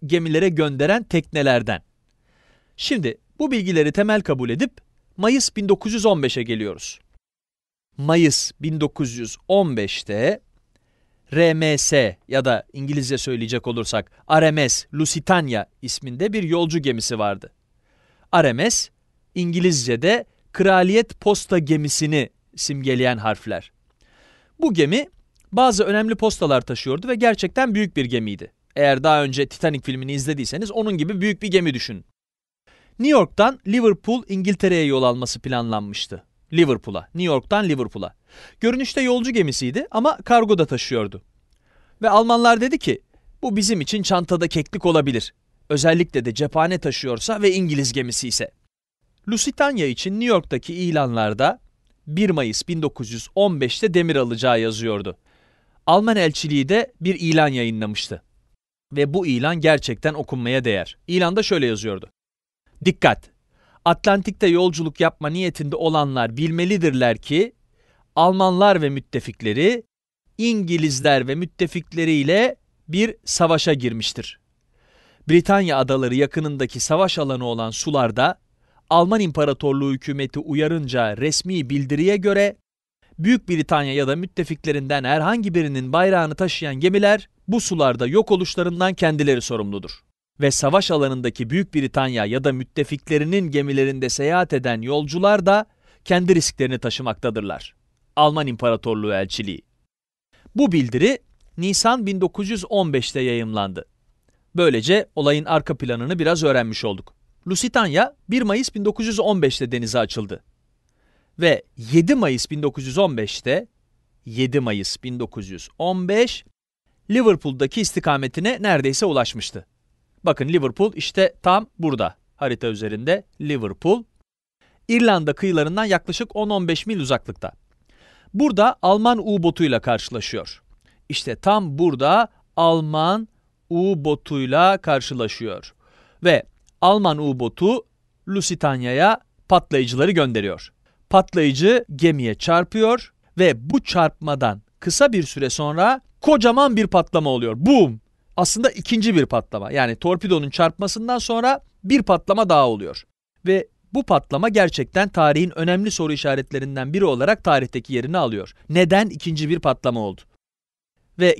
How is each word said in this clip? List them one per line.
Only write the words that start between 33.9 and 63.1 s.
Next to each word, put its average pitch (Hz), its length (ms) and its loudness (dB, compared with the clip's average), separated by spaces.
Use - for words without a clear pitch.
İngiltere'ye 185 580 0
yol 135 180 2
alması 123 360 0
planlanmıştı. 107 840 -6
Liverpool'a, 117 480 0
New 165 220 -10
York'tan 175 460 0
Liverpool'a. 110 460 -6
Görünüşte 254 420 -2
yolcu 247 300 0
gemisiydi 160 600 -2
ama 254 260 0
kargo 214 400 2
da 160 80 4
taşıyordu. 110 560 -4
Ve 214 80 2
Almanlar 233 520 6
dedi 262 180 0
ki, - 220 -4
"Bu 240 140 -4
bizim 202 260 0
için 202 220 -4
çantada 175 440 0
keklik 165 380 -4
olabilir. 143 480 2
Özellikle 151 560 2
de 117 80 -4
cephane 160 460 -2
taşıyorsa 139 640 -4
ve 196 120 4
İngiliz 147 400 -2
gemisi 123 340 -4
ise." - 240 -6
Lusitania 233 580 -2
için 135 260 -4
New 220 140 -4
York'taki 175 480 0
ilanlarda 135 880 0
bir 185 220 0
Mayıs 131 380 -2
bin 165 140 -6
dokuz 131 300 -6
yüz 117 240 -12
on 190 260 0
beşte 165 320 -2
demir 165 220 2
alacağı 120 460 0
yazıyordu. 107 560 -4
Alman 208 320 4
elçiliği 147 520 0
de 214 320 0
bir 180 180 0
ilan 160 280 2
yayınlamıştı. 110 760 -4
Ve 143 200 0
bu 180 140 0
ilan 143 340 0
gerçekten 151 520 0
okunmaya 131 500 -4
değer. 101 340 -2
İlanda 180 360 0
şöyle 165 220 0
yazıyordu. 104 440 -4
"Dikkat! - 460 2